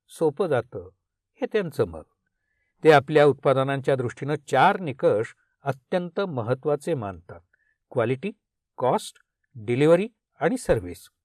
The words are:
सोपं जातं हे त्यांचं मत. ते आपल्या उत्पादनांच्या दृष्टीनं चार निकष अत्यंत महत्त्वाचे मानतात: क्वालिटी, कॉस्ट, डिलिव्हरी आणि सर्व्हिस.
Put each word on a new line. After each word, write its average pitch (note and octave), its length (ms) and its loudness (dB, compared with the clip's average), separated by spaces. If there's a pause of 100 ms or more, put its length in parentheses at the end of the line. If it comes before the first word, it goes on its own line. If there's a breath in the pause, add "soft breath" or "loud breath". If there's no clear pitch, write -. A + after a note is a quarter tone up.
सोपं D#3+ 380 -2
जातं A2+ 420 -4 (460)
हे - 180 -6
त्यांचं E3 320 -2
मत. D#2+ 180 -8 (800)
ते D#3 80 8
आपल्या D3 340 6
उत्पादनांच्या C3+ 720 0
दृष्टीनं C3+ 380 -6 (160)
चार F3 300 4
निकष C3+ 460 0 (360)
अत्यंत F3 580 -6
महत्त्वाचे D3 720 -4
मानतात: G2 460 -10 (500)
क्वालिटी, C3 400 -2 (460)
कॉस्ट, D3 420 -2 (360)
डिलिव्हरी C#3+ 540 2 (320)
आणि F3+ 160 0
सर्व्हिस. F2+ 520 -4 (160)